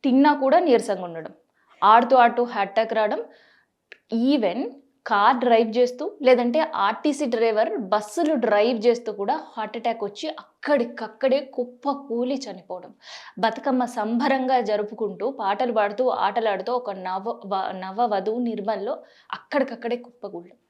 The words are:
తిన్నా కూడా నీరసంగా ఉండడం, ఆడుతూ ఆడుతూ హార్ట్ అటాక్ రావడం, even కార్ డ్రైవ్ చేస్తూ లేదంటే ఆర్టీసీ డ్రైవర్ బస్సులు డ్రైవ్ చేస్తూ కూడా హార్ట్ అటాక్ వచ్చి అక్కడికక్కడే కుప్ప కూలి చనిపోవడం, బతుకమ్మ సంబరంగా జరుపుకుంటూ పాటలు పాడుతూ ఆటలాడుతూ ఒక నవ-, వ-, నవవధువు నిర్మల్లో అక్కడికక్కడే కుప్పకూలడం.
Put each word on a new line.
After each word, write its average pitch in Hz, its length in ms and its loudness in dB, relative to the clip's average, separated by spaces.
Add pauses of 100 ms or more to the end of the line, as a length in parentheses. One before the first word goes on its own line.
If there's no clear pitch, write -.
తిన్నా 277 260 6 (120)
కూడా 269 240 4
నీరసంగా 220 400 2
ఉండడం, 165 260 -12 (600)
ఆడుతూ 240 220 8 (100)
ఆడుతూ 240 180 2 (100)
హార్ట్ 196 220 -4
అటాక్ 226 240 0
రావడం, 220 220 0 (1040)
even 226 320 2 (520)
కార్ 226 340 4
డ్రైవ్ 226 340 4
చేస్తూ 247 260 0 (220)
లేదంటే 247 340 4 (260)
ఆర్టీసీ 285 480 -2
డ్రైవర్ 226 360 2 (220)
బస్సులు 302 420 0 (100)
డ్రైవ్ 220 420 2
చేస్తూ 233 240 2 (100)
కూడా 233 160 -2 (180)
హార్ట్ 214 260 -8
అటాక్ 226 280 -4
వచ్చి 254 180 -10 (180)
అక్కడికక్కడే 247 960 -2 (180)
కుప్ప 262 360 -6 (140)
కూలి 247 380 -2
చనిపోవడం, 180 460 -14 (520)
బతుకమ్మ 254 400 0 (140)
సంబరంగా 254 600 0 (140)
జరుపుకుంటూ 208 560 -4 (140)
పాటలు 214 380 -2
పాడుతూ 208 260 0 (200)
ఆటలాడుతూ 208 560 -2
ఒక 226 80 -8 (160)
నవ-, 196 320 -6 (140)
వ-, 190 160 -2 (160)
నవవధువు 214 680 -2
నిర్మల్లో 202 460 -4 (420)
అక్కడికక్కడే 240 600 -4 (100)
కుప్పకూలడం. 175 500 -16 (120)